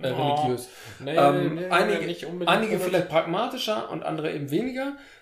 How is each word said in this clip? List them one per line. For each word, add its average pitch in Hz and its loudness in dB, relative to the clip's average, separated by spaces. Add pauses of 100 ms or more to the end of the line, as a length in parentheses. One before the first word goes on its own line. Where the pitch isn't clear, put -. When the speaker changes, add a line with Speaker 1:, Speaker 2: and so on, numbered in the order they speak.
Speaker 1:
äh, 131 0
Speaker 2:
Oh. 143 2
Speaker 1:
religiös. 123 -2 (320)
Speaker 2:
Nee, 139 -4
Speaker 1:
Ähm, 147 4
Speaker 2:
nee, 165 -6
nee, 185 -4
Speaker 1:
einige, 175 2
Speaker 2:
nicht 170 -8
unbedingt 170 0
Speaker 1:
einige 214 4
Speaker 2:
religiös. 180 0
Speaker 1:
vielleicht 180 2
pragmatischer 214 -2
und 165 -6
andere 160 -4
eben 143 -6
weniger. 262 -2 (240)